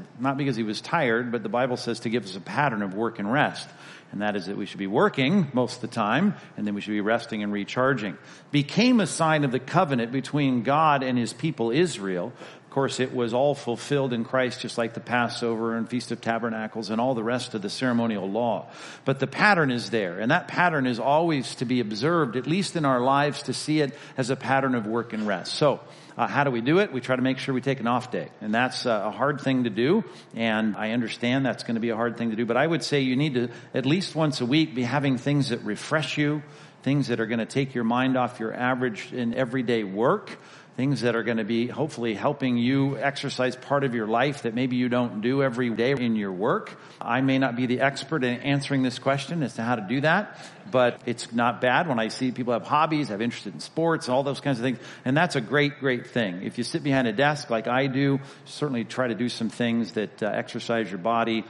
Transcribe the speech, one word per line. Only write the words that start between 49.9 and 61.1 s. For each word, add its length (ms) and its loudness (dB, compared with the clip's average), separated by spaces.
that, 360 0
but 340 4
it's 280 -6
not 280 2
bad 260 4
when 120 0
I 100 0
see 240 -2
people 220 -2
have 80 -2
hobbies, 460 2
have 120 -4
interest 260 -4
in 140 -10
sports, 460 -2
and 80 0
all 80 4
those 180 -4
kinds 180 0
of 60 -2
things. 140 0
And 100 2
that's 220 2
a 60 2
great, 380 0
great 260 0
thing. 380 -2
If 120 -6
you 80 -2
sit 180 -4
behind 260 2
a 40 0
desk 380 0
like 180 0
I 180 2
do, 340 2
certainly 380 -4
try 240 -2
to 60 0
do 140 0
some 220 -4
things 440 0
that, 280 -4
uh, 60 0
exercise 600 -2
your 100 -6
body 520 0